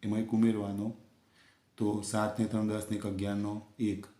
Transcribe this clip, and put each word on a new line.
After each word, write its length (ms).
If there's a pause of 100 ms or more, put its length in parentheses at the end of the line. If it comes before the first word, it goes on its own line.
એમાં 200
એક 100
ઉમેરવાનો, 540 (880)
તો 100 (240)
સાત 280
ને 60
ત્રણ 240
દસ 200
ને 80
એક 80
અગિયાર 320
નો 160 (260)
એક 220 (180)